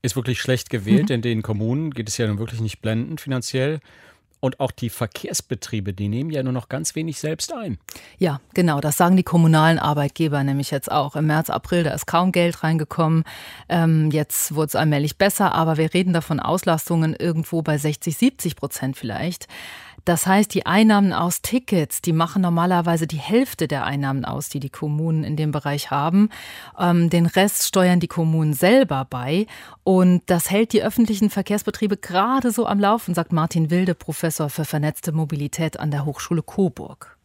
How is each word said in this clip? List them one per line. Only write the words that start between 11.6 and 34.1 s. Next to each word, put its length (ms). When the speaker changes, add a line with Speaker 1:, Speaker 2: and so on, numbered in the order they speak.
Speaker 2:
da 140
ist 100
kaum 260
Geld 320
reingekommen. 600
Ähm, 440
jetzt 420
wurde 140
es 80
allmählich 420
besser, 380
aber 220
wir 140
reden 220
davon 260
Auslastungen 760
irgendwo 480
bei 160
sechzig, 380
siebzig 380
Prozent 400
vielleicht. 520
Das 200
heißt, 280
die 120
Einnahmen 460
aus 300
Tickets, 600
die 120
machen 280
normalerweise 680
die 100
Hälfte 500
der 160
Einnahmen 400
aus, 240
die 140
die 80
Kommunen 560
in 100
dem 160
Bereich 400
haben. 380
Ähm, 300
den 160
Rest 420
steuern 320
die 80
Kommunen 460
selber 560
bei. 380
Und 440
das 220
hält 220
die 100
öffentlichen 480
Verkehrsbetriebe 680
gerade 540
so 160
am 120
Laufen, 360
sagt 180
Martin 360
Wilde, 260
Professor 540